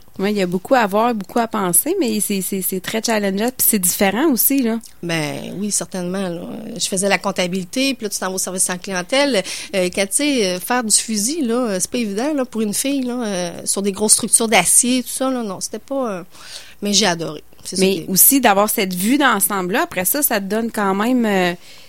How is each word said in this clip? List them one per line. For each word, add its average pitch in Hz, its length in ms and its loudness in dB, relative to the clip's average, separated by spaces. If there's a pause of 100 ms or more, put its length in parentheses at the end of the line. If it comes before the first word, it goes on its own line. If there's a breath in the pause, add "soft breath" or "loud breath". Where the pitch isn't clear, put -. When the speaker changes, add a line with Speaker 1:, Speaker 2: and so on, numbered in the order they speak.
(180)
Speaker 1:
Oui, 196 140 0
il 208 60 0
y 196 40 2
a 180 60 2
beaucoup 180 260 0
à 240 140 6
voir, 220 260 2
beaucoup 202 240 -4
à 233 100 2
penser, 208 520 0
mais 220 200 0
c'est, 196 220 -2
c'est, 185 260 -4
c'est 190 120 -4
très 220 260 -4
challengeant, 208 500 0
puis - 140 0
c'est 220 80 4
différent 196 540 2
aussi, 269 320 2
là. 226 160 0 (240)
Speaker 2:
Ben 156 540 -2
oui, 202 120 -4
certainement, 185 580 -4
là. 170 140 -6 (340)
Je 175 120 -2
faisais 196 200 0
la 190 120 4
comptabilité, 190 760 0
puis 240 120 -8
là, 202 40 -2
tu - 80 -6
t'en 190 120 -2
vas 185 60 -6
au - 40 -4
service 185 320 -2
en 180 80 -4
clientèle. 196 640 0 (320 loud breath)
Euh, 180 180 2
quand, 196 140 0
tu - 80 -4
sais, 277 300 2 (100)
euh, 180 40 -4
faire 247 240 0
du 214 120 2
fusil, 226 480 0
là, 226 120 0
euh, 233 240 0
c'est - 120 -4
pas 247 80 -2
évident, 226 340 -2
là, 269 120 0
pour 220 160 -4
une 208 120 0
fille, 269 300 0
là, 247 220 -4
euh, 180 240 -2 (160)
sur 196 180 -2
des 202 80 0
grosses 208 220 2
structures - 340 0
d'acier, 233 560 4
tout - 60 -10
ça, 262 200 -2
là, 247 140 -2
non, 190 180 -6
c'était - 180 -8
pas, 269 320 -4
euh, 175 120 -8 (580 loud breath)
mais 202 120 -2
j'ai 202 120 4
adoré. 165 380 -2 (200)
C'est - 120 -10
ça 185 100 2
Speaker 1:
Mais 196 80 4
Speaker 2:
qui 180 80 -2
est 151 60 -10
Speaker 1:
aussi 254 340 4
d'avoir 208 300 6
cette 190 240 0
vue 214 240 2
d'ensemble-là, 208 640 2
après 185 220 -4
ça, 294 180 0
ça 226 160 0
te 196 60 -6
donne 220 260 -2
quand 196 240 0
même, 233 320 2
euh, 185 260 2 (360 loud breath)